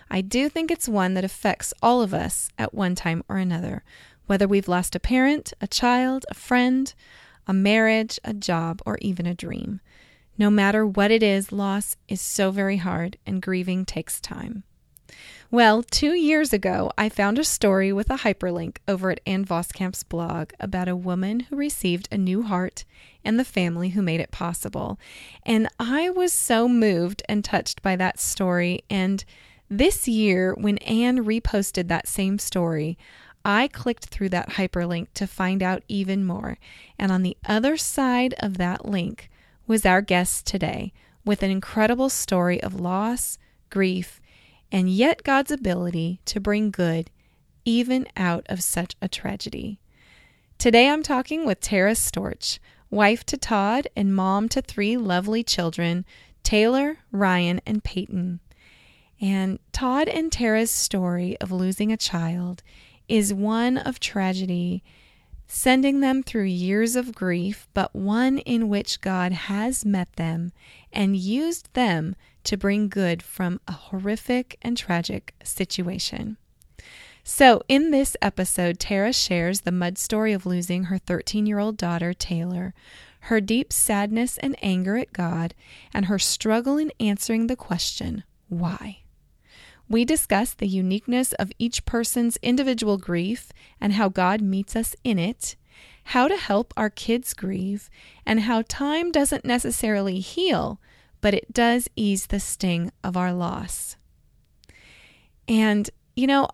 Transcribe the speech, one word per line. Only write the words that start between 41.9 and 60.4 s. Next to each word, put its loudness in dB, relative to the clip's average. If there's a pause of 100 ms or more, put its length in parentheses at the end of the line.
story 0
of -6
loss, -2 (320)
grief, -2 (500)
and 2
yet 4
God's 2
ability -2
to -6
bring 0
good 0 (540)
even 2 (120)
out 0
of -6
such -4
a -2
tragedy. -8 (800)
Today 8
I'm 2
talking -2
with 0
Tara 2
Storch, -4 (300)
wife 4
to -4
Todd 0
and 2
mom 2
to 0
three -2
lovely 0
children, -2 (400)
Taylor, 4 (160)
Ryan, 2
and -2
Peyton. -6 (800)
And 0 (120)
Todd 0
and -2
Tara's 2